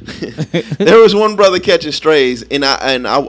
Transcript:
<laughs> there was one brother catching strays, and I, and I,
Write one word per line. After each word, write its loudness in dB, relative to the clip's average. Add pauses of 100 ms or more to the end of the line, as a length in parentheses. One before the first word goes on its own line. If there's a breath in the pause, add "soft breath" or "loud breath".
(760 loud breath)
<laughs> -4
there 4
was 6
one 0
brother 2
catching -2
strays, 0
and -6
I, 0
and -4
I, -2